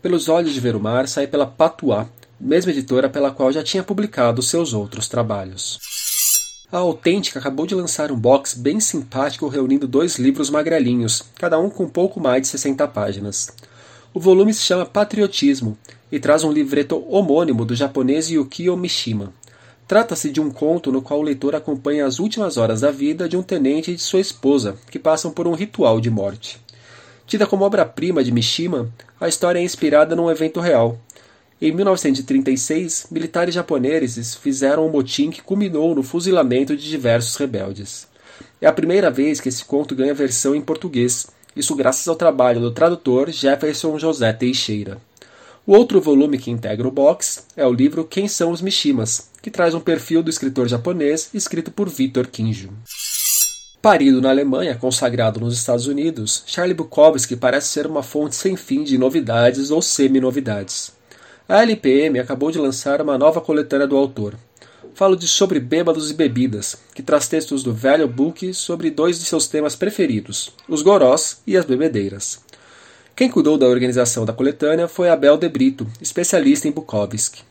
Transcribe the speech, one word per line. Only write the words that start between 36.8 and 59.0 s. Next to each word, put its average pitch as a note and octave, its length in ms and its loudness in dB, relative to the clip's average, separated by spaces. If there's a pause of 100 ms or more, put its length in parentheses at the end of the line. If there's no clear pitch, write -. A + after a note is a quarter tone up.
diversos A#2+ 480 -2
rebeldes. G2+ 720 -8 (540)
É - 60 6
a D#3 60 6
primeira E3+ 360 2
vez C#3 320 0
que C3 80 -4
esse - 160 -8
conto C#3 300 -2
ganha C3+ 180 0
versão C3+ 400 0
em D3 80 0
português, C#3 640 -2 (300)
isso D3 180 -4
graças C3 340 0
ao E3 80 0
trabalho C3 460 2
do A#2+ 100 -2
tradutor D3 600 2
Jefferson D3+ 640 0
José C#3+ 340 0
Teixeira. A2 680 -4 (640)
O G3 80 6
outro G3+ 260 6
volume D3 380 4
que A#2 140 -8
integra A#2 360 -4
o C3 40 -2
box C#3 560 0 (100)
é D3 80 2
o B2 80 4
livro D3 320 2
Quem G3+ 220 -4
São E3+ 240 -2
os E3+ 100 -6
Mishimas, C#3 720 -2 (100)
que - 80 -10
traz E3+ 240 2
um E3+ 60 -4
perfil E3 420 0
do E3 80 -2
escritor C3+ 380 -2
japonês D3+ 640 -2
escrito E3+ 380 -6
por G3+ 180 -4
Vitor B2+ 380 -2
Kinjo. G#2+ 420 -6 (1120)
Parido C#3+ 380 6
na C3 120 2
Alemanha, C#3 420 0
consagrado A#2+ 680 0
nos A#2+ 160 -2
Estados A#2+ 300 -2
Unidos, C#3+ 600 -4
Charlie F3+ 260 -2
Bukowski D#3 640 4
parece C3 320 0
ser D3+ 180 -4
uma D#3 160 -4
fonte D3+ 340 -4
sem F#3+ 200 -2
fim D3 280 -4
de C3+ 140 0
novidades B2+ 720 2